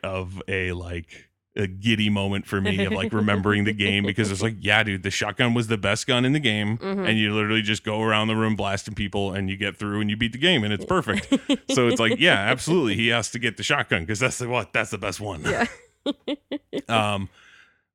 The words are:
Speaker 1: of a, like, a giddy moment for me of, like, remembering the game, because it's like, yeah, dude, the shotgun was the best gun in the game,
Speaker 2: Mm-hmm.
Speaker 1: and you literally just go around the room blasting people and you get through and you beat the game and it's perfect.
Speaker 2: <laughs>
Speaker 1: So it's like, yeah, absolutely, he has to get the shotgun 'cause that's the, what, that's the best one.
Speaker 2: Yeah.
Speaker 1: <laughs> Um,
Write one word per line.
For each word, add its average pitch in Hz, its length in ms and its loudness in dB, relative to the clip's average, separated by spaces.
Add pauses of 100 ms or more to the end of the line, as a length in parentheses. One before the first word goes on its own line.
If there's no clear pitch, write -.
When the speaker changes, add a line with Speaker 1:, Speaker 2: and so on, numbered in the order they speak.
Speaker 1:
of 92 460 -6
a, 92 240 -2
like, 87 500 -10 (320)
a 104 100 -2
giddy 104 420 2
moment 101 380 -2
for 101 160 0
me 98 240 0
of, 95 80 -2
like, 98 180 -2
remembering 104 520 2
the 107 100 0
game, 101 320 2
because 101 260 0
it's 98 120 -2
like, 113 160 0
yeah, 107 240 2
dude, 98 180 -2
the 98 80 -2
shotgun 113 460 0
was 120 100 2
the 110 120 0
best 101 280 0
gun 123 180 2
in 127 100 2
the 156 60 2
game, 107 380 0
Speaker 2:
Mm-hmm. 196 260 -4
Speaker 1:
and 110 140 2
you 107 160 2
literally 107 300 2
just 104 200 -2
go 110 200 -2
around 110 240 4
the 110 80 2
room 110 200 2
blasting 101 380 -4
people 98 400 -2
and 98 160 -2
you 98 80 -4
get 98 180 -2
through 104 240 -2
and 107 80 0
you 104 80 0
beat 113 180 -2
the 120 40 -10
game 151 260 4
and 104 80 0
it's 101 140 -2
perfect. - 480 0 (340)
Speaker 2:
<laughs> 269 60 -2
Speaker 1:
So 127 140 4
it's 120 120 2
like, 113 200 2
yeah, 156 180 6
absolutely, 123 580 0
he 117 120 2
has 117 240 0
to 120 80 -8
get 113 180 -4
the 101 60 -8
shotgun 120 420 0
'cause 98 140 -4
that's 127 180 0
the, 123 100 -6
what, 120 240 -4
that's 117 200 -2
the 107 80 -6
best 98 200 -6
one. 90 240 -6
Speaker 2:
Yeah. - 220 0 (400)
Speaker 1:
<laughs> - 840 -8
Um, 104 420 -2 (640)